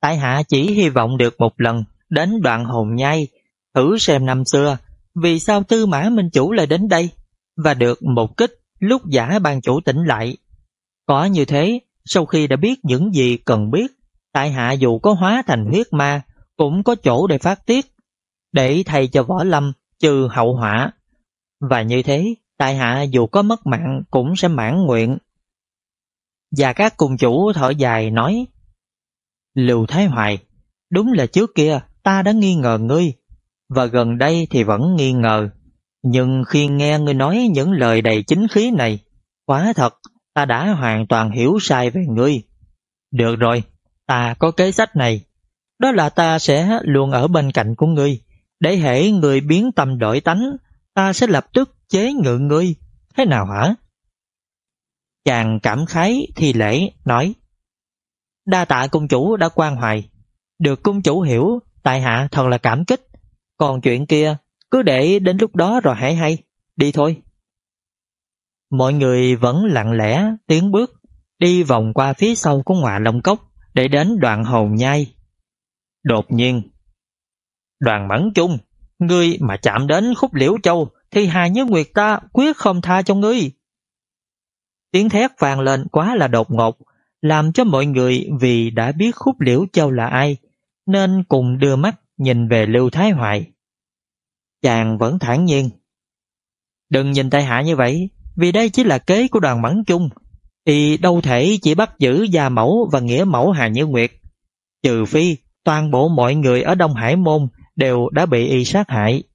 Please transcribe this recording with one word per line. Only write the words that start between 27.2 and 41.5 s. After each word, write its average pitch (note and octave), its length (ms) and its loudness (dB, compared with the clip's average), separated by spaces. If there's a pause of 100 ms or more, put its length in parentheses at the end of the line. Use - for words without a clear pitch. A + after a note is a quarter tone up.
thở C#3 180 0
dài A#2 400 0
nói, D#3+ 360 -2 (1080)
Lưu B2 320 2
Thái F#3 200 0
Hoài, G#2+ 320 -2 (520)
đúng G#3+ 220 0
là D3+ 140 0
trước G3+ 280 0
kia D3+ 260 0 (220)
ta G3 200 2
đã G3+ 100 2
nghi G3+ 220 2
ngờ A#2+ 240 0
ngươi, C#3 340 0 (560)
và B2+ 160 -2
gần A#2+ 340 0
đây D#3+ 320 0
thì B2+ 120 2
vẫn A2 340 0
nghi C3+ 160 0
ngờ. A2 360 0 (540)
Nhưng B2+ 460 0
khi D3 180 0
nghe C#3+ 320 0
ngươi D3 160 0
nói F3 360 0
những D3+ 220 0
lời A#2 300 2
đầy A2 200 0
chính F#3+ 260 0
khí A3 220 0
này, A#2+ 280 -2 (480)
quả D#3 300 0
thật, B2 180 0 (400)
ta D3 100 0
đã C#3 280 -2
hoàn A2+ 340 -2
toàn A2 240 0
hiểu B2 300 0